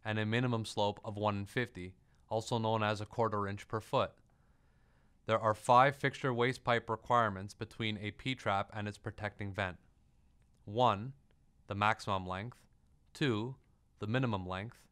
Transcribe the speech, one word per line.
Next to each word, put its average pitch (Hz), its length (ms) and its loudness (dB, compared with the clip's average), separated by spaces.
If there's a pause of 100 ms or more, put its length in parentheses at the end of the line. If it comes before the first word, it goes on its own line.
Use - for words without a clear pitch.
and 107 140 -2
a 107 80 0
minimum 113 400 0
slope 104 400 0
of 104 100 -8
one 104 200 0
and 101 120 -4
fifty, 92 460 -6 (340)
also 113 300 -2
known 110 240 0
as 107 200 0
a 107 40 -8
quarter 104 420 0
inch 101 200 -8
per 110 120 -4
foot. 107 300 0 (1200)
There 110 100 4
are 110 160 4
five 127 420 6
fixture 135 380 -2
waste 120 300 0
pipe 120 260 0
requirements 107 640 0
between 107 480 -4
a 107 80 -4
P-trap 104 640 -2
and 104 140 -6
its 104 100 -8
protecting 101 560 -8
vent. 92 240 -4 (880)
One, 110 480 2 (540)
the 101 80 -6
maximum 101 500 0
length. 95 320 -8 (560)
Two, 123 400 0 (460)
the 104 80 -6
minimum 110 400 0
length. 95 320 -8 (120)